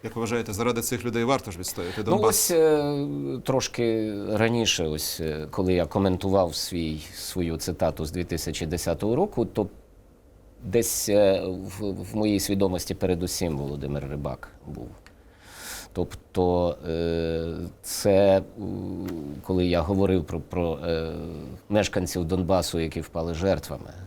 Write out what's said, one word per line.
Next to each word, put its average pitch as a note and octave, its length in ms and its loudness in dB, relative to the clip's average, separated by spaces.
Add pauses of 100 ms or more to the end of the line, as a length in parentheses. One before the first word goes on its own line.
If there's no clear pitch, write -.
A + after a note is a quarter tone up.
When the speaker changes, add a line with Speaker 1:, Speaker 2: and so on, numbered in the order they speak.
Speaker 1:
Як A#2 140 -8
ви A2+ 40 -4
вважаєте, A2+ 320 -2
заради A#2 300 0
цих A#2 220 -4
людей A#2 200 0
варто B2+ 260 0
ж F2 80 -10
відстояти F2+ 400 -6
Speaker 2:
Ну, G#2+ 60 -4
Speaker 1:
Донбас? F3+ 240 4
Speaker 2:
ось, - 220 2
е, D3 560 4 (380)
трошки A2+ 720 0 (160)
раніше, A2 560 2
ось, D#2 340 -4
е, D#2 300 -4
коли F#2 240 2
я F2 120 4
коментував F#2+ 680 2
свій, D#2+ 460 -4 (140)
свою E2 420 -4
цитату D#2+ 480 -2
з D#2 80 -6
дві F2 120 -4
тисячі E2 420 -4
десятого E2+ 500 0
року, E3 280 0
то G2 220 -2 (960)
десь, A2+ 440 0
е, G2 380 6
в, F#2+ 380 -6 (280)
в G#2+ 40 -4
моїй G#2+ 240 4
свідомості F#2+ 540 0
передусім F2+ 640 0
Володимир C#2+ 520 -4
Рибак C#2+ 380 -6 (180)
був. B1 220 -10 (1040)
Тобто, F2 840 2 (120)
е, E2 680 0 (280)
це, G2 600 6 (160)
м, F#2+ 480 -6 (360)
коли F2+ 240 2
я F2 140 4
говорив F#2+ 440 2
про, E2 160 -6
про, E2 440 -2
е, D#2+ 280 -2 (560)
мешканців F#2 560 2
Донбасу, F2 560 2
які D#2+ 200 -4
впали E2 340 -6
жертвами D#2+ 560 -2 (160)